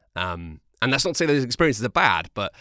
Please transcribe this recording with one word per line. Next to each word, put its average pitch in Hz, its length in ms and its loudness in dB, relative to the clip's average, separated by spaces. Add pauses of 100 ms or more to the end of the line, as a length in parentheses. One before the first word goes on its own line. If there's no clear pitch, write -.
(160)
Um, 85 440 -6 (200)
and 127 120 0
that's 135 120 0
not 170 100 -2
to - 40 -4
say 170 80 2
those 147 180 4
experiences 123 400 0
are 247 40 0
bad, 90 460 2
but - 260 -6